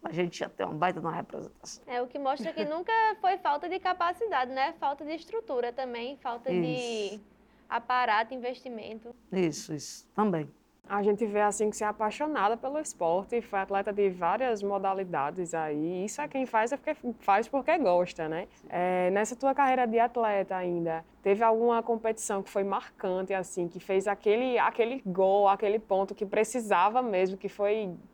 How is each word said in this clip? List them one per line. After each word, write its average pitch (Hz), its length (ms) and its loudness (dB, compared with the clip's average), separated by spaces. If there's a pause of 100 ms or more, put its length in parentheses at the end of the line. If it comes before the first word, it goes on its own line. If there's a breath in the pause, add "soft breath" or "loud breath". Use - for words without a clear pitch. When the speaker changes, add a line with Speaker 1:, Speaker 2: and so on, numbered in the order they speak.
Speaker 1:
a 160 120 -8
gente 175 260 -2
ia - 80 -4
ter - 160 -6
uma 170 120 -6
baita 160 260 -2
de 156 40 -6
uma 160 80 -4
representação. - 720 -12
Speaker 2:
É, 247 160 -4
o 254 60 -4
que 254 100 -10
mostra 277 360 -4
que 311 100 -4
nunca 330 300 -2 (260)
foi 370 180 2
falta 294 300 -2
de 349 120 -4
capacidade, 349 760 -2
né? 269 260 0
Falta 294 240 -2
de 302 100 -6
estrutura 294 600 -4
também, 247 480 -6
falta 240 280 -6
de 180 80 2 (580)
Speaker 1:
Isso. 214 60 -16 (480 soft breath)
Speaker 2:
aparato, 240 640 0
investimento. 240 800 -10 (180)
Speaker 1:
Isso, 170 420 0
isso. - 420 -12
Também. 170 340 0 (400)
Speaker 3:
A 202 140 0
gente 208 220 2
vê, 208 140 0
assim, 208 300 2
que 208 80 -8
você 220 80 -2
é - 20 0
apaixonada 214 680 0
pelo 269 200 -4
esporte, 190 640 -2
foi 202 180 -4
atleta 196 340 -2
de 202 160 4
várias 202 520 0
modalidades 185 920 -2
aí. 160 500 -2
Isso 208 160 -6
é 294 80 -4
quem 269 180 -2
faz, 233 280 2
é - 40 -4
porque 302 180 -4 (240)
faz 208 280 4
porque 277 300 2
gosta, 175 500 2
né? 165 200 -4 (200 loud breath)
É, 180 440 2
nessa 208 220 0
tua 269 220 0
carreira 262 320 4
de 226 120 2
atleta 214 580 2
ainda, 170 480 -2 (180)
teve 202 220 4
alguma 226 360 4
competição 226 640 -2
que 196 60 -12
foi 196 160 0
marcante, 190 680 -2
assim, 180 360 -4
que 180 100 -12
fez 190 260 2
aquele, 214 540 2
aquele 233 460 2
gol, 190 420 4
aquele 202 320 2
ponto 196 340 0
que 202 120 -6
precisava 214 760 2
mesmo, 190 360 0
que 202 100 -10
foi 208 480 -2 (180)